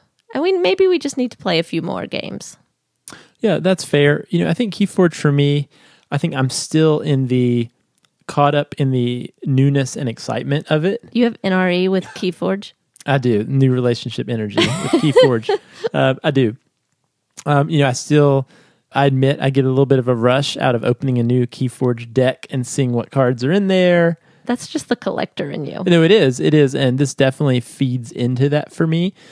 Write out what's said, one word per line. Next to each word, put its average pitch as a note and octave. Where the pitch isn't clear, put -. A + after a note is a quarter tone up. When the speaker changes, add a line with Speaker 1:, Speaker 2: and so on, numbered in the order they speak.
Speaker 1:
I C4
mean, F4
maybe F#4+
we F4+
just -
need B3
to -
play F3
a E3+
few -
more E3+
games. -
Speaker 2:
Yeah, F#3
that's F3+
fair. D3
You F3
know, E3
I E3+
think A3
Keyforge F#3
for D3+
me, C#3+
I D3
think E3
I'm C3
still D#3
in C3+
the, A#2+
caught D3
up C#3+
in C3+
the B2
newness C#3
and C#3+
excitement C3+
of D#3
it. G3
Speaker 1:
You A#3
have A#3
N F#3+
R F#3
E F3+
with F#3
Keyforge? F#3+
Speaker 2:
I C#3
do. A#2+
New C3+
relationship B2
energy A2
with C3
Keyforge. C#3
Speaker 1:
<laughs> -
Speaker 2:
Uh, C3+
I D#3+
do. C3
Um, D3
you D#3+
know, C3+
I -
still, C#3+
I C#3
admit C3+
I C#3
get C3+
a C3
little C3+
bit C3+
of A#2+
a B2
rush B2
out C3+
of A2+
opening B2
a A#2
new B2
Keyforge A#2+
deck B2+
and B2+
seeing B2+
what A#2
cards B2
are C#3
in G3
there. F3
Speaker 1:
That's -
just -
the A#3+
collector -
in D3
you. -
Speaker 2:
No, E3+
it E3
is. C#3
It D#3
is. C#3+
And C3+
this C#3
definitely C3
feeds B2
into B2
that D3
for E3
me. E3+